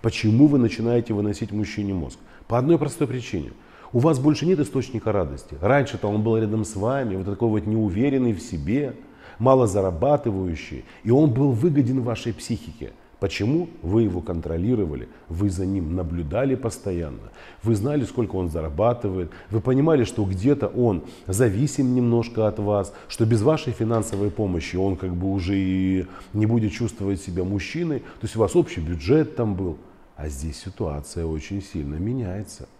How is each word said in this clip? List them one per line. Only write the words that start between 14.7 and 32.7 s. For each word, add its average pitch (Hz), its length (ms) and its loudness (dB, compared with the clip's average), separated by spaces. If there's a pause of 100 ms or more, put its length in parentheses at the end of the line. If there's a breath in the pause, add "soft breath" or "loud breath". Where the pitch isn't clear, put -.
вы 92 180 0
за 92 160 -2
ним 92 320 -2
наблюдали 87 580 -2
постоянно, 87 760 -6 (320 loud breath)
вы 113 120 2
знали, 131 300 0
сколько 101 320 -4
он 90 140 -2
зарабатывает, 90 800 -2 (200 loud breath)
вы 107 100 0
понимали, 135 440 4
что 104 220 -2
где-то 110 400 0
он 107 380 0 (220 loud breath)
зависим 123 680 2
немножко 117 520 2
от 107 120 0
вас, 101 340 0 (160 loud breath)
что - 160 0
без 113 160 4
вашей 143 320 2
финансовой 107 580 0
помощи 90 460 -2
он 95 200 0
как 90 200 -6
бы 95 140 -2
уже 98 260 0
и 92 480 2 (300 loud breath)
не 107 100 2
будет 110 280 2
чувствовать 98 500 -4
себя 92 200 -4
мужчиной, 127 580 -4
то - 240 -14
есть - 120 -6
у 113 40 0
вас 101 140 2
общий 160 280 2
бюджет 87 520 0
там 110 200 -2
был. 87 240 -4 (380 loud breath)
А 76 120 -8
здесь 71 340 -8
ситуация 82 640 -6
очень 80 340 -4
сильно 76 360 -6
меняется. 104 720 -6 (120)